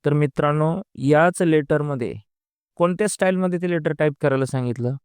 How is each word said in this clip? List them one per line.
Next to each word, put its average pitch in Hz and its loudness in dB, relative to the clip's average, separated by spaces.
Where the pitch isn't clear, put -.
तर 147 2
मित्रांनो, 147 0
याच 147 2
लेटरमध्ये 147 0
कोणत्या 175 0
स्टाईलमध्ये 185 0
ते 180 -4
लेटर 156 -2
टाईप 151 0
करायला 135 0
सांगितलं? 123 -4